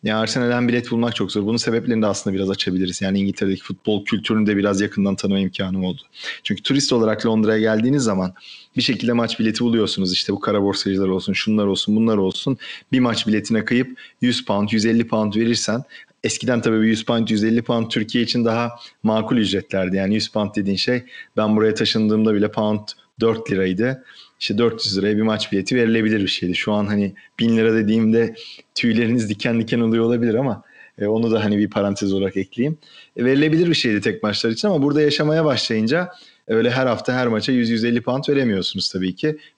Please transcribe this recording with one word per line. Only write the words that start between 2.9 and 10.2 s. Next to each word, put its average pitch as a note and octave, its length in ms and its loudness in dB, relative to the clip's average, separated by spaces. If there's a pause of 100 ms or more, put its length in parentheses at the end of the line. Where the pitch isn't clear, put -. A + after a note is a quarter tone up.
Yani G2 160 0
İngiltere'deki G2 440 -2
futbol G#2 420 -4
kültürünü A2 420 0
de G#2 100 2
biraz G2+ 240 2
yakından G2+ 360 0
tanıma G2 220 0
imkanım F#2 460 -2
oldu. F2 180 -6 (400)
Çünkü - 200 -6
turist C#3 300 0
olarak A2 340 2
Londra'ya A2 340 2
geldiğiniz A2+ 420 2
zaman F#2 320 -2 (420)
bir B2+ 60 0
şekilde A#2+ 300 0
maç A#2 280 0
bileti A2 200 0
buluyorsunuz. G#2 520 0
İşte - 200 -2